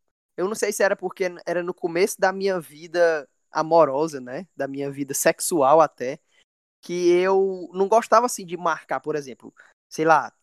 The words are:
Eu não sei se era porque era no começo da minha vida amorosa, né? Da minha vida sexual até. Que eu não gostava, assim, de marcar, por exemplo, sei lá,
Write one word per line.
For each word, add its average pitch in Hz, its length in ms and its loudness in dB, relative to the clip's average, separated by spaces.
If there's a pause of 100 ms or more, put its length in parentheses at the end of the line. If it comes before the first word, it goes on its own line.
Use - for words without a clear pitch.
(360)
Eu 175 120 -4
não 220 80 -6
sei 214 160 -4
se - 120 -4
era 196 120 0
porque 185 300 -6 (200)
era 175 160 -4
no 175 120 -6
começo 175 460 -2
da 190 140 2
minha 190 260 -2
vida 160 680 -2 (240)
amorosa, 156 680 2
né? 131 360 -12
Da 135 120 -4
minha 139 220 -6
vida 139 240 -8
sexual 156 680 2
até. 143 380 -2 (640)
Que 175 300 0
eu 185 640 0
não 190 140 0
gostava, 226 380 4
assim, 208 200 -6
de 170 120 -10
marcar, 160 420 -6
por 151 160 -8
exemplo, 131 380 -12 (360)
sei - 160 -4
lá, 147 260 4 (120)